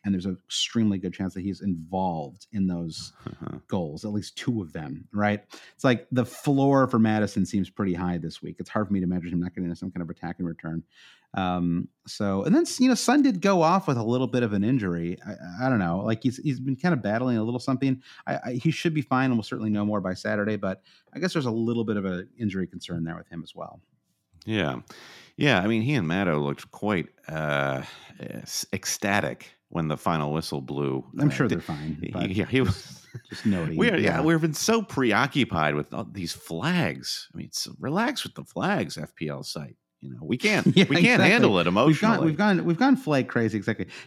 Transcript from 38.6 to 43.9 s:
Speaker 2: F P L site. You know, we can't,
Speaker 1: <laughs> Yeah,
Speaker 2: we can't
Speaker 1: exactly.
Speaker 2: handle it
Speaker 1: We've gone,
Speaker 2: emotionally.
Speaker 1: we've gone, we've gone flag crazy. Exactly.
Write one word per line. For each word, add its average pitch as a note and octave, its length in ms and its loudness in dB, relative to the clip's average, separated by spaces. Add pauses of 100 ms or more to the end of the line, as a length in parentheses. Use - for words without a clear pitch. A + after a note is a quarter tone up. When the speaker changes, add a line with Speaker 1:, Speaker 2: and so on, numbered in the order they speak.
Speaker 2:
F D2+ 160 -10
P D#2+ 140 -8
L C#2+ 140 -8
site. C#2 340 -12 (240)
You C2+ 100 -16
know, A#1+ 120 -14
we E2 140 -2
can't, G3 300 2
Speaker 1:
<laughs> - 100 4
Yeah, F#3 140 8
Speaker 2:
we C#3+ 60 4
can't G#3 260 6
Speaker 1:
exactly. F3+ 80 8
Speaker 2:
handle F3+ 300 6
it D#2+ 60 4
Speaker 1:
We've F2+ 80 2
gone, A2 120 6
Speaker 2:
emotionally. D#3+ 400 4
Speaker 1:
we've D3+ 100 2
gone, G3 280 4
we've E3 140 2
gone C4 180 6
flag C#3+ 320 2
crazy. A2 280 2
Exactly. G#2 300 -2 (200)